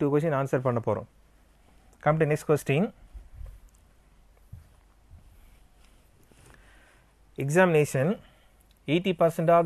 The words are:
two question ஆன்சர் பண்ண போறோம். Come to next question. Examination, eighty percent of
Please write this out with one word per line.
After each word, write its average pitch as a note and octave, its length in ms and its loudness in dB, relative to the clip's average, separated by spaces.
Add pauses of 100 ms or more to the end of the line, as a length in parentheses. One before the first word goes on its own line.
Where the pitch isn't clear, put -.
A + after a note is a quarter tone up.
two D3 140 2
question D3+ 240 0
ஆன்சர் C3+ 300 -2
பண்ண A#2+ 180 0
போறோம். G#2 220 -2 (960)
Come D3+ 160 2
to D#3 100 2
next D3+ 180 -4
question. D3 340 0 (4000)
Examination, D3+ 640 2 (840)
eighty F3+ 260 0
percent E3 360 0
of E3+ 100 6